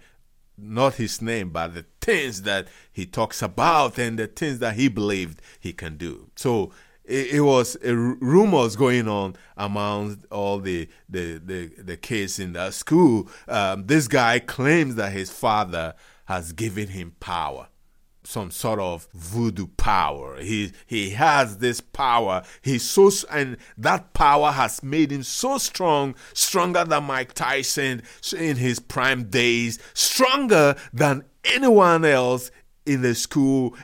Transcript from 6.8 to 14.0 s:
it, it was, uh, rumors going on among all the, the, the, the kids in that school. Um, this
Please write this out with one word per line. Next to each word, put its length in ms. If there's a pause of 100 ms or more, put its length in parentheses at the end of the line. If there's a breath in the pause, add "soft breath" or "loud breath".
it, 300
it 60
was, 440
uh, 100
rumors 800
going 320
on 280 (200 soft breath)
among 760
all 280
the, 300 (180 soft breath)
the, 360
the, 240 (100)
the 200
kids 420
in 140
that 200
school. 560 (180 loud breath)
Um, 380
this 220